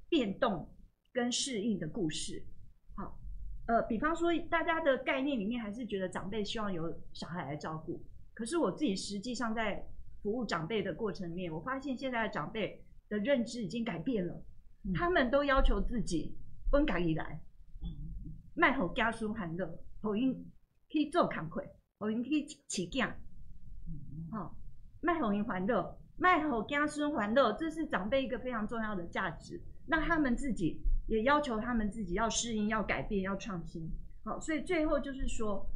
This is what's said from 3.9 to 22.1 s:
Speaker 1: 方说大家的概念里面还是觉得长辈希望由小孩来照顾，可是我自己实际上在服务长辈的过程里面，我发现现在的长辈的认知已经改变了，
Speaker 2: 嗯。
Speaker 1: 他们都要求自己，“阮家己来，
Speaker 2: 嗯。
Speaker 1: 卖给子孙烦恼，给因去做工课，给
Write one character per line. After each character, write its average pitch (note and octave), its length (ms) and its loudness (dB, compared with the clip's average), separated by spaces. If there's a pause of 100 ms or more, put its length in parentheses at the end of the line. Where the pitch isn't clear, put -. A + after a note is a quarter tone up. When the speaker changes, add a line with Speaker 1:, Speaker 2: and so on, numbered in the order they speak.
Speaker 1:
方 D#4 180 2
说 E4+ 200 4 (120)
大 D#4+ 160 2
家 E4 160 2
的 C#4 180 6
概 C4+ 220 0
念 C#4 180 2
里 F#3+ 60 0
面 A#3 180 -2
还 G#3 80 -6
是 A#3+ 140 -6
觉 G3 160 -2
得 F#3 80 0
长 F3+ 220 -4
辈 G#3+ 120 0
希 G3+ 160 -4
望 G#3 140 -2
由 E3 260 -2 (140)
小 - 160 -8
孩 E3 160 -4
来 C#3 100 -6
照 D#3 300 -6
顾， - 180 -6 (300)
可 A3+ 140 -8
是 D#4+ 100 -2
我 B3 160 4
自 D4+ 140 0
己 F#3+ 100 2
实 G3 240 -4
际 B3 140 -6
上 A3+ 200 -2
在 G#3+ 320 -2 (360)
服 G3+ 100 0
务 A#3+ 140 -2
长 E3 200 0
辈 G#3 160 0
的 F3 120 -2
过 A3+ 180 -2
程 F#3+ 180 -6
里 E3 40 -6
面， F3 180 -4
我 D#3+ 80 -4
发 C4 180 -2
现 C4+ 180 -4
现 C4+ 140 -4
在 A3+ 160 0
的 G3+ 60 -4
长 D3+ 180 -4
辈 - 320 -2 (260)
的 G#3 100 0
认 A#3+ 260 4
知 A#3+ 180 -4
已 G3 40 -2
经 A3+ 180 -2
改 F#3 140 -2
变 G3+ 260 0
了， E3 100 -4 (500)
Speaker 2:
嗯。 F#3+ 80 -2
Speaker 1:
他 F4 180 2
们 D4 220 6
都 C#4 100 6
要 C4+ 180 6
求 A#3 200 8
自 G#3 200 2
己 D#3+ 360 0 (340)
，“阮 C#4+ 160 8
家 F3+ 140 2
己 E3 140 4
来， - 260 -4 (420)
Speaker 2:
嗯。 F3 60 -2 (680)
Speaker 1:
卖 D4+ 180 6
给 A#3+ 140 0
子 A3+ 320 0
孙 G#3+ 160 -2
烦 E3+ 220 -4
恼， F#3+ 100 -2 (340)
给 G#3+ 200 0
因 G3 280 0 (400)
去 D4+ 220 0
做 D#4 160 4
工 D#3 220 -4
课， - 120 -6 (380)
给 G#3+ 140 -2